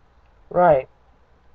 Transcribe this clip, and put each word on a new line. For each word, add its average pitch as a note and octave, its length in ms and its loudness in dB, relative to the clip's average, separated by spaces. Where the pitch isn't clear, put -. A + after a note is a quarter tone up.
Right. D#3 380 0